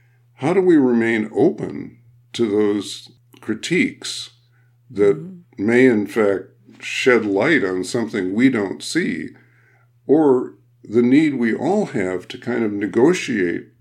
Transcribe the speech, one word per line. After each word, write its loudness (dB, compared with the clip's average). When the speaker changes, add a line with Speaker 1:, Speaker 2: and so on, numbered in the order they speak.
Speaker 1:
how -2
do 2
we 4
remain 2
open -2
to -2
those -2
critiques -6
that 2
Speaker 2:
Mm-hmm. -12
Speaker 1:
may 6
in 2
fact -2
shed 0
light 0
on -2
something -4
we 4
don't -4
see, -6
or 2
the 0
need 4
we 0
all -2
have -6
to -14
kind -4
of -2
negotiate 0